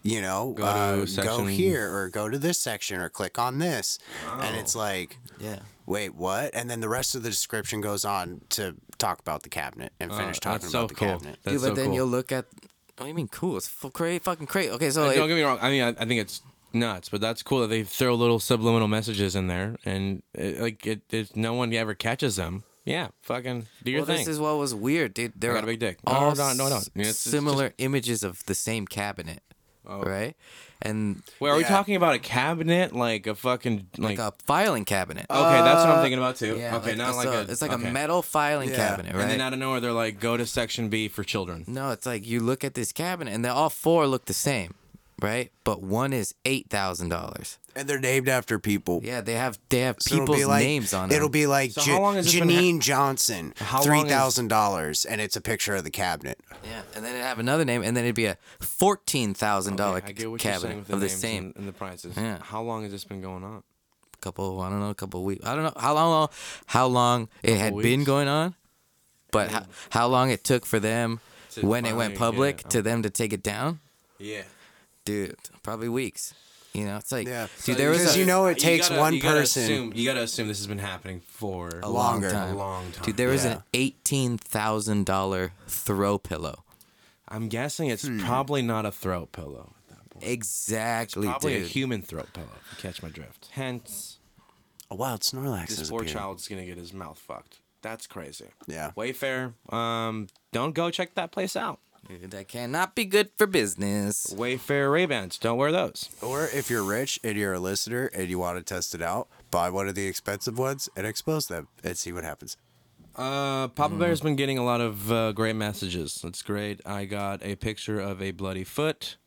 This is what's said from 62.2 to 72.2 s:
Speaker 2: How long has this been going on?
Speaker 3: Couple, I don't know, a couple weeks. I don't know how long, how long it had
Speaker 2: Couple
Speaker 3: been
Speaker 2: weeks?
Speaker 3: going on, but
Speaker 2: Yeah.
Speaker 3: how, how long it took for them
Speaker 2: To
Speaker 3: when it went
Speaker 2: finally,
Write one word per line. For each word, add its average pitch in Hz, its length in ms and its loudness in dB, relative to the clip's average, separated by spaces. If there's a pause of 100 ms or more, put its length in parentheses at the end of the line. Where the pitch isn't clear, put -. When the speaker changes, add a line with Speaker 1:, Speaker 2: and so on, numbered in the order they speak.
Speaker 2:
How 107 200 -8
long 113 220 -6
has 101 80 -8
this 98 140 -10
been 98 160 -10
going 92 220 -10
on? 104 200 -14 (560)
Speaker 3:
Couple, 95 400 -4
I 92 100 -2
don't 101 120 -2
know, 104 80 -2
a 101 60 -6
couple 92 280 -6
weeks. 95 220 -4
I 120 100 -2
don't 156 80 0
know 156 140 -2
how 131 160 2
long, 156 360 4 (360)
how 127 220 4
long 120 420 4 (140)
it 113 140 6
had 107 120 2
Speaker 2:
Couple 104 140 0
Speaker 3:
been 123 160 6
Speaker 2:
weeks? 143 80 2
Speaker 3:
going 139 200 4
on, 160 280 0 (760)
but 101 200 4
Speaker 2:
Yeah. 110 80 -2
Speaker 3:
how, 98 60 -8 (360)
how 120 60 6
long 127 240 6
it - 120 -2
took 123 220 2
for 110 140 2
them 113 420 0 (300)
Speaker 2:
To 107 140 -2
Speaker 3:
when 117 200 4
it 113 100 0
went 107 220 -2
Speaker 2:
finally, 117 160 2